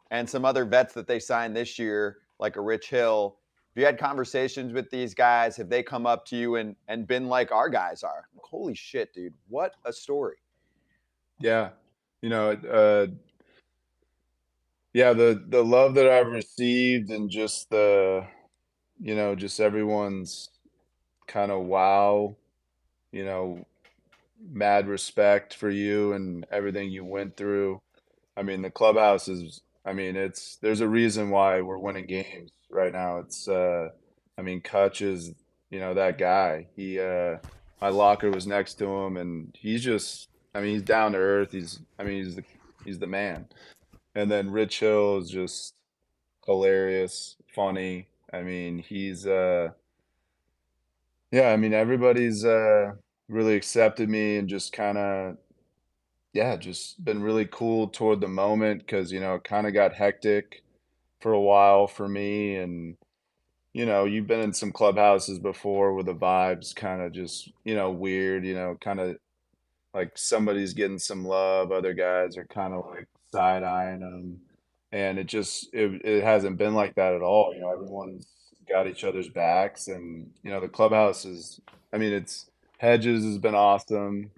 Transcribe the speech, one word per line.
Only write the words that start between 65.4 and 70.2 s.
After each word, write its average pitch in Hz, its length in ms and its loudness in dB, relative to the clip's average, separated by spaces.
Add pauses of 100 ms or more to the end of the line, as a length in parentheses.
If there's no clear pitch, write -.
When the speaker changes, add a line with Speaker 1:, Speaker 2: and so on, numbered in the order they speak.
Speaker 2:
where 95 120 -4
the 90 100 -4
vibe's 92 580 0
kinda 92 380 -8
just, 87 420 -12 (120)
you 110 100 -4
know, 98 160 0
weird, 95 560 -2
you 95 80 -4
know, 90 260 -6
kinda 95 360 -6 (760)
like 90 240 -6
somebody's 101 560 0